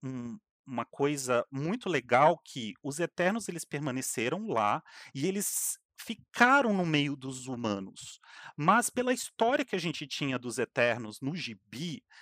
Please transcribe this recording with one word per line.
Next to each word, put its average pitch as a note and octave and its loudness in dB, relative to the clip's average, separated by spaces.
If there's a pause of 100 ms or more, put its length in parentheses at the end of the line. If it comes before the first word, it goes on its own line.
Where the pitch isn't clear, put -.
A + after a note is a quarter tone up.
um, B2 -8 (280)
uma A#2+ -4
coisa C3 0
muito E3 -2
legal C#3+ 4
que A2+ -8 (100)
os C#3+ -6
Eternos, F3+ 0
eles E3+ -8
permaneceram C#3 -4
lá A#2 2 (300)
e C#3 -2
eles - -2 (200)
ficaram A#3+ 4
no F#3 2
meio D3 2
dos C3 -10
humanos. G#2 -4 (360)
Mas G3 4
pela B3 0
história B3+ 0
que - -6
a F3+ 0
gente D#3 -4
tinha C3+ -2
dos A#2+ -6
Eternos A#2 0
no C#3+ -4
gibi, B2 -10 (180)